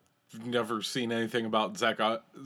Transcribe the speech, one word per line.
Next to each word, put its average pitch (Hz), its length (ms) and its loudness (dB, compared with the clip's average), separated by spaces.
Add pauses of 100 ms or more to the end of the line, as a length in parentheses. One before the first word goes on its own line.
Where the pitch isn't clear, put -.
(460)
never 117 360 0
seen 117 300 -2
anything 113 340 0
about 110 320 2
Zac, 113 220 2
uh, 113 200 2 (260)